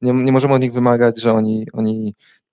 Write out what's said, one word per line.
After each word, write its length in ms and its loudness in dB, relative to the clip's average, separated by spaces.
nie, 120 0
nie 180 2
możemy 220 2
od 80 2
nich 120 -2
wymagać, 480 0
że 120 2
oni, 400 -2
oni, 420 -4